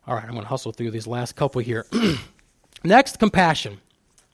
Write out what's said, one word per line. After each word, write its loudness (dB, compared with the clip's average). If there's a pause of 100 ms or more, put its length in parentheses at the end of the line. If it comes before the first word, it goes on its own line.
All -2
right, -6
I'm -12
gonna -8
hustle -6
through -6
these -8
last -6
couple -2
here. -4 (500)
<clears throat> -20
Next, 6
compassion. 2 (520)